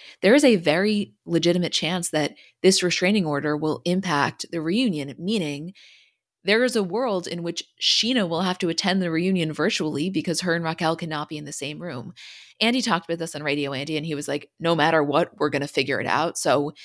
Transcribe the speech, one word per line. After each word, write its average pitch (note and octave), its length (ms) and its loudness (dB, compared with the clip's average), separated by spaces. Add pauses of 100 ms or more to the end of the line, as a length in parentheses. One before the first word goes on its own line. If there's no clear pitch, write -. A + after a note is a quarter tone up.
(220)
there G3+ 140 8
is D4 80 6
a A#3+ 140 8
very F#3+ 580 0 (100)
legitimate E3+ 480 2
chance F3 360 -2
that D3+ 260 -2 (260)
this F#3+ 220 6
restraining F#3 420 2
order D3+ 320 -2
will D#3 260 -2
impact F3 680 0
the E3+ 100 -4
reunion, D#3+ 560 -2
meaning E3 560 -4 (720)
there G#3+ 200 2
is B3 120 0
a G#3+ 80 0
world G3 420 -2
in F3 160 -8
which E3+ 220 -6 (180)
Scheana A3 480 0
will E3 120 -2
have F3+ 180 -2
to F3+ 100 0
attend F#3+ 320 0
the F3 80 -2
reunion E3 440 0
virtually D#3 580 -2
because E3+ 300 -2
her F3+ 120 0
and E3+ 100 -2
Raquel E3 320 -2
cannot D#3 340 -6
be D#3 80 -10
in D3 80 -12
the C#3+ 60 -12
same D3+ 300 -8
room. C#3+ 320 -10 (460)
Andy A#3+ 240 2
talked F3 240 0
with E3+ 160 -4
us D#3+ 100 -8
on D3 80 -8
Radio C#3+ 320 -2
Andy, D3+ 240 -4
and D3+ 80 -4
he D#3+ 80 -4
was D3 140 -6
like, C#3+ 320 -4
"No E3 160 2
matter D#3+ 260 6
what, D3 380 0
we're D3 100 2
gonna C#3+ 180 -2
figure C3+ 320 0
it A#2+ 60 -4
out." D#3 320 0
So D3 360 2 (120)